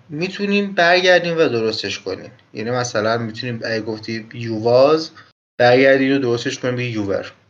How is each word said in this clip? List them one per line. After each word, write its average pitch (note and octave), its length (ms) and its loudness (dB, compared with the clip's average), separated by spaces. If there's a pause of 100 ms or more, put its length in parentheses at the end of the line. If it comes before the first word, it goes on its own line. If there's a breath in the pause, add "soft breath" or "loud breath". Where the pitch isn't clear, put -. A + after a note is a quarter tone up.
می‌تونین G3 680 -4
برگردین F3 640 4
و D#3+ 120 2
درستش A2 520 -4
کنین. F2+ 300 -10 (240)
یعنی A2 160 -8
مثلاً A#2 480 -2
می‌تونین A2+ 460 -8
اگه A2+ 160 -2
گفتی A2 520 -8
"you A2+ 320 -6
was"، C3+ 380 4 (560 loud breath)
برگردین C3+ 580 4
و - 20 0
درستش B2 400 -2
کنین B2 180 -4
بگی B2 180 -6
"you G2+ 140 -4
were". - 180 -4 (240)